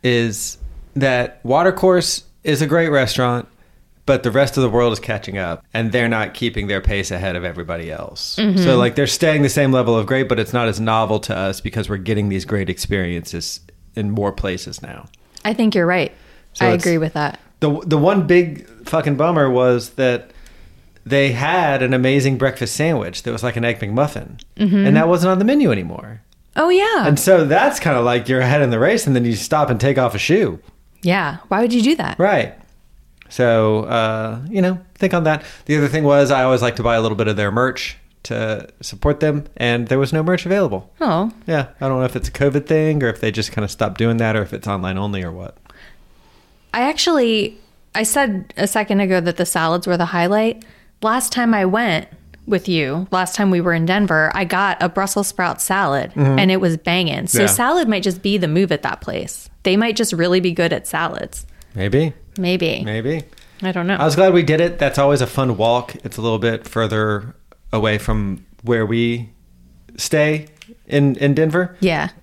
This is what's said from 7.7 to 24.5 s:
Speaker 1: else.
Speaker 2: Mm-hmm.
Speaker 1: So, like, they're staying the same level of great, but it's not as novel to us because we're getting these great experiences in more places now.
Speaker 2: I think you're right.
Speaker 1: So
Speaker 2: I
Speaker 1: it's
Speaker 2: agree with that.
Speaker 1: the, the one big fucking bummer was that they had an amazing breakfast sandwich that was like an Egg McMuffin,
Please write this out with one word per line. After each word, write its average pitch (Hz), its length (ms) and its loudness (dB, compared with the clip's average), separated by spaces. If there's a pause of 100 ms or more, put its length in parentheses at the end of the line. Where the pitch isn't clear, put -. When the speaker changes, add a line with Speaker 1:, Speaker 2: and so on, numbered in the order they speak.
Speaker 1:
else. - 440 -10
Speaker 2:
Mm-hmm. 208 240 2
Speaker 1:
So, 139 180 4
like, 120 180 2
they're 143 120 2
staying 156 340 0
the 139 80 2
same 139 220 2
level 117 260 2
of 107 80 0
great, 131 240 -2
but 113 100 0
it's 110 140 -4
not 120 140 0
as 101 120 -4
novel 110 420 0
to - 140 -6
us 95 260 -4
because - 280 -6
we're 101 80 -4
getting 104 320 -2
these 95 160 -2
great 95 240 -2
experiences 87 920 -6 (340)
in 104 160 -4
more 101 200 -2
places - 500 -8
now. - 260 -16 (360)
Speaker 2:
I 214 100 -2
think 220 220 2
you're 175 120 4
right. 180 240 0 (420)
Speaker 1:
So 185 140 -2
Speaker 2:
I 180 60 4
Speaker 1:
it's 175 100 -2
Speaker 2:
agree 170 140 2
with 160 160 -2
that. 151 260 -4 (200)
Speaker 1:
the, 147 220 0
the 160 160 0
one 175 300 2
big 175 400 2 (200)
fucking 151 280 0
bummer 151 340 2
was 123 420 2
that 123 400 -2 (760)
they 139 280 2
had 143 500 0
an 127 100 0
amazing 131 440 2
breakfast 123 380 -2
sandwich 139 480 -2
that 120 80 -4
was 117 120 -6
like 120 120 -4
an 117 100 -2
Egg 117 140 -2
McMuffin, 123 600 -4 (160)